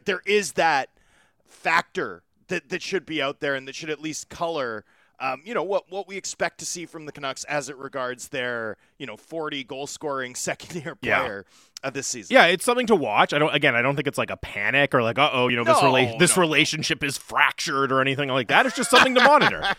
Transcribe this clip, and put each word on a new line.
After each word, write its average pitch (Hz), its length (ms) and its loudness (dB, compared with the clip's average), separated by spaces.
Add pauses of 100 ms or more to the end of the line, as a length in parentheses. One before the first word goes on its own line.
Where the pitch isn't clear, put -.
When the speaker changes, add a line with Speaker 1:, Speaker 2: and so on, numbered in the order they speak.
Speaker 1:
there 185 220 -4
is 202 280 0
that 156 360 2 (580)
factor 165 760 -4 (240)
that, 180 220 -8
that 180 120 -6
should 180 240 -6
be 156 160 -6
out 139 180 -4
there 143 160 -2
and 135 120 -8
that 135 80 -14
should 160 140 -12
at 147 120 -8
least 156 280 -10
color, 139 540 -6 (360)
um, 131 260 -6
you 233 80 -10
know, 165 100 -2
what, 190 280 -4
what 190 160 -8
we 196 100 -12
expect - 420 -6
to 160 60 -12
see 175 200 -10
from 156 200 -18
the 147 60 -14
Canucks 135 340 -10
as 143 240 -6
it 139 80 -14
regards 127 520 -8
their, 120 480 -6 (200)
you 143 80 -12
know, 110 100 -12
forty 151 480 -8
goal-scoring 135 720 -8
<laughs> - 140 -6
second-year 156 520 -10
Speaker 2:
Yeah. 104 180 2
Speaker 1:
player 101 260 -6 (380)
of 135 100 -6
this 135 140 -6
season. 117 260 -8
Speaker 2:
Yeah, 240 140 10
it's 175 180 0
something 240 220 0
to 220 80 6
watch. 139 380 2
I 147 40 2
don't, 147 160 2
again, 143 220 2
I 120 60 2
don't 135 140 2
think 143 120 -2
it's, 131 100 -4
like, 110 140 -2
a 92 60 -8
panic 120 580 0
or, 123 80 4
like, 113 160 0
"Uh-oh, 127 280 2
you 123 100 2
know, 120 60 0
this - 180 4
Speaker 1:
No, 131 120 4
Speaker 2:
rela-, 120 260 2
this 175 160 4
Speaker 1:
no. 185 60 4
Speaker 2:
relationship 156 640 0
is 139 140 -4
fractured," 139 720 0
or 135 100 2
anything 135 280 0
like 131 200 0
that. 196 160 6
It's 247 100 -4
just 262 140 -2
something 247 260 6
to 254 80 4
monitor. 247 400 6 (160)